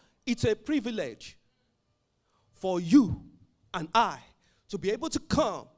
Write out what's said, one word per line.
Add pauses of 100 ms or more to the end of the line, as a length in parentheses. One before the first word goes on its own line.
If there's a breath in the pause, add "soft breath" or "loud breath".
(260 soft breath)
It's
a
privilege (1120)
for
you (500)
and
I (500)
to
be
able
to
come (120)